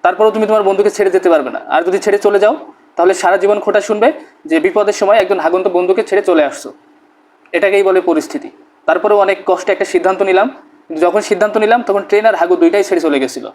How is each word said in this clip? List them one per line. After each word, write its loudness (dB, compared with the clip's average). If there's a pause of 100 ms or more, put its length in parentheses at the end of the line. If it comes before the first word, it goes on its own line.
তারপরেও 2
তুমি -2
তোমার 2
বন্ধুকে 2
ছেড়ে 0
যেতে 2
পারবে 2
না। -8
আর 0
যদি -2
ছেড়ে 0
চলে 2
যাও, 2 (400)
তাহলে 2
সারা 0
জীবন 0
খোঁটা 0
শুনবে 0 (320)
যে 0
বিপদের 0
সময় 2
একজন 0
হাগন্ত 0
বন্ধুকে 0
ছেড়ে -2
চলে 2
আসছো। -8 (800)
এটাকেই 0
বলে 2
পরিস্থিতি। -4 (360)
তারপরেও 0
অনেক 0
কষ্টে -2
একটা -2
সিদ্ধান্ত -2
নিলাম, 2 (400)
কিন্তু -2
যখন 0
সিদ্ধান্ত -2
নিলাম, 2
তখন -2
ট্রেন 0
আর 4
হাগু 0
দুইটাই 2
ছেড়ে -2
চলে 0
গেছিলো। -8